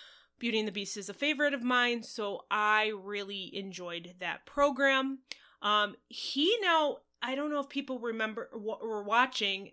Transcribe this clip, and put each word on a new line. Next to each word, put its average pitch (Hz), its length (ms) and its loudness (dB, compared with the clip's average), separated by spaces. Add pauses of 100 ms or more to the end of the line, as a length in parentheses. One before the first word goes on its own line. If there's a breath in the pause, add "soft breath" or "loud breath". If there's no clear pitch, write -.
(400 loud breath)
"Beauty 233 180 0
and 214 100 0
the 208 40 -6
Beast 202 260 -8
is 196 100 -10
a 202 60 -8
favorite 285 400 2
of 262 80 -4
mine," 240 400 2
so 208 480 -6
I 214 440 4 (100)
really 202 500 -8
enjoyed 175 640 -8
that - 280 -6
program. 269 720 2 (420 loud breath)
Um, 208 360 2 (100)
he 349 560 0
now, 311 340 4 (240)
I 247 140 -4
don't 294 160 -2
know 294 80 0
if 277 100 -6
people 262 300 -4
remember, 220 520 -4
w-, 220 300 -6
were 214 220 -4
watching 208 680 2